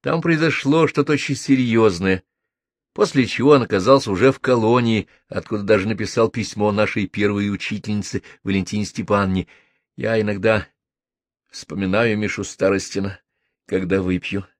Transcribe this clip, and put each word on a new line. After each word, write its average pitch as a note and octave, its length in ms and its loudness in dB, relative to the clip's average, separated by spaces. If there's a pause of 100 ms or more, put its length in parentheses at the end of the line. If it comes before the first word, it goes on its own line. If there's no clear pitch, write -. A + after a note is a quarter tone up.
Там E3 200 -2
произошло D#3 640 2
что-то D3 260 0
очень C#3 220 -2
серьезное — A2 880 2 (720)
после C#3 300 2
чего A#2+ 260 2
он C3+ 120 6
оказался A2 460 2
уже G#2 220 4
в C3 80 -8
колонии, A#2 720 2 (180)
откуда G2+ 360 -8
даже G2+ 220 2
написал A2 440 0
письмо G#2 420 -2
нашей G#2 360 0
первой G2+ 460 0
учительнице G#2 720 -6 (180)
Валентине G2 440 -2
Степановне. F#2+ 640 -2 (500)
Я A2+ 220 -2
иногда G#2 460 0 (840)
вспоминаю G2+ 680 -2
Мишу G#2 280 -6
Старостина, G2 760 -4 (460)
когда F#2+ 360 -2
выпью. F#2 460 -4 (120)